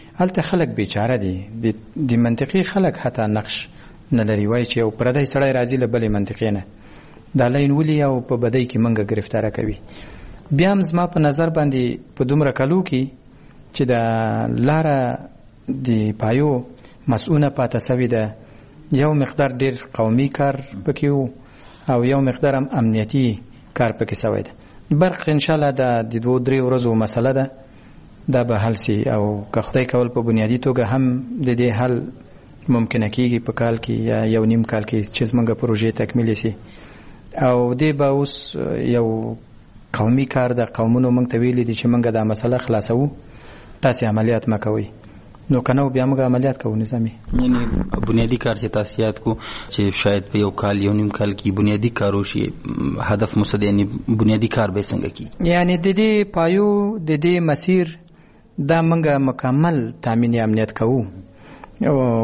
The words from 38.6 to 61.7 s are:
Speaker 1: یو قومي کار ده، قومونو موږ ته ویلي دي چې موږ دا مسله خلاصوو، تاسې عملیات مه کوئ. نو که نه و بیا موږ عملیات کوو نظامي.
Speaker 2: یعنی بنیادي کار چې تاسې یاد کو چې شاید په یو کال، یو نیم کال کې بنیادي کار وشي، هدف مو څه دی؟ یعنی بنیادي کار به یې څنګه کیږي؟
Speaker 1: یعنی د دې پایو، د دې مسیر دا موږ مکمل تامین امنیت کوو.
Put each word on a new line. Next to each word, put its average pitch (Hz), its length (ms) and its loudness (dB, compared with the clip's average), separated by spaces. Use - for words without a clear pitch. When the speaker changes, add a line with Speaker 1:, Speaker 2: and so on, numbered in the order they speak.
Speaker 1:
یو 113 400 -2
قومي 120 320 2
کار 127 280 0
ده، 120 120 0
قومونو 120 460 2
موږ 123 200 2
ته 117 80 0
ویلي 123 260 2
دي 117 100 -2
چې 117 120 -4
موږ 120 240 2
دا 110 140 0
مسله 117 340 0
خلاصوو، 127 520 0
تاسې 123 220 2
عملیات 110 440 2
مه 107 100 0
کوئ. 107 260 -2
نو 127 100 4
که 127 140 0
نه 139 80 2
و 135 80 2
بیا 127 160 0
موږ 135 140 0
عملیات 127 420 0
کوو 110 140 -2
نظامي. 113 340 -2
Speaker 2:
یعنی 247 320 2
بنیادي 113 300 2
کار 113 180 -2
چې 110 160 -6
تاسې - 280 -4
یاد 110 200 0
کو 113 140 -2
چې 101 200 0
شاید 101 300 2
په 107 60 0
یو 101 120 2
کال، 101 320 -2
یو 101 100 2
نیم 104 160 0
کال 104 240 -2
کې 98 260 -2
بنیادي 104 300 2
کار 101 260 -2
وشي، - 280 -2
هدف 104 380 0
مو 101 60 4
څه - 140 -4
دی؟ 104 80 0
یعنی 101 180 2
بنیادي 110 400 2
کار 107 220 0
به 101 120 -2
یې - 40 -6
څنګه - 220 -4
کیږي؟ - 380 -6
Speaker 1:
یعنی 175 300 2
د 180 200 0
دې 208 380 2
پایو، 202 640 2
د 160 120 -4
دې 175 160 2
مسیر 170 460 2
دا 160 240 2
موږ 165 340 2
مکمل 135 760 0
تامین 117 380 2
امنیت 110 380 0
کوو. 120 240 2